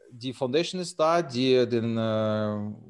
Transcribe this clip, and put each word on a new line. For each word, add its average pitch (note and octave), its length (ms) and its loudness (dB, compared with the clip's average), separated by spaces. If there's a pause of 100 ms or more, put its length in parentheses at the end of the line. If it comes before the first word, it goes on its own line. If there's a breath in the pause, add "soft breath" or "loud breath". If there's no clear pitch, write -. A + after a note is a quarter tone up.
(100)
die B2 220 -10
Foundation D#3 480 -2
ist F3 180 -8
da, E3 240 2
die B2+ 460 2
den, A2+ 280 0
äh, G#2+ 760 -2 (180)